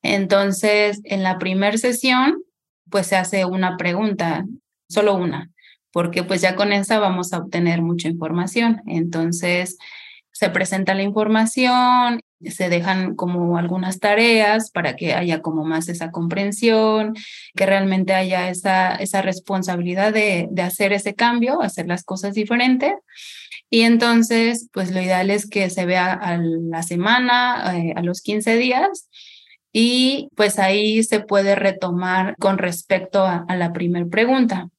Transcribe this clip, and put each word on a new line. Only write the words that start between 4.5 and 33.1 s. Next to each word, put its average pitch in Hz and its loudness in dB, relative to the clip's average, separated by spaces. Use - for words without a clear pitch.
solo 208 2
una, 160 -4
porque, 175 -2
pues, 180 -2
ya 185 2
con 202 2
esa 202 0
vamos 185 0
a 175 -4
obtener 170 0
mucha 170 -2
información. 175 0
Entonces, 170 -2
se 185 0
presenta 190 -2
la 196 0
información, 240 2
se 175 -4
dejan 185 0
como 175 0
algunas 185 -4
tareas 220 4
para 160 -4
que 160 -2
haya 165 -2
como 160 -2
más 160 -2
esa 170 -8
comprensión, 214 0
que 190 2
realmente 190 2
haya 185 0
esa, 185 0
esa 196 -2
responsabilidad 185 -2
de, 202 0
de 175 -2
hacer 190 0
ese 202 -4
cambio, 240 0
hacer 185 -4
las 180 -4
cosas 190 -6
diferentes. 247 2
Y 226 4
entonces, 233 2
pues, 185 -4
lo 185 -2
ideal 185 0
es 208 -2
que 196 0
se 185 -4
vea 180 2
a 185 -4
la 165 -2
semana, 240 0
eh, 170 -2
a 175 -4
los 180 -4
quince 214 0
días, 254 0
y, 254 2
pues, 208 2
ahí 208 2
se 214 0
puede 202 2
retomar 185 0
con 196 2
respecto 185 0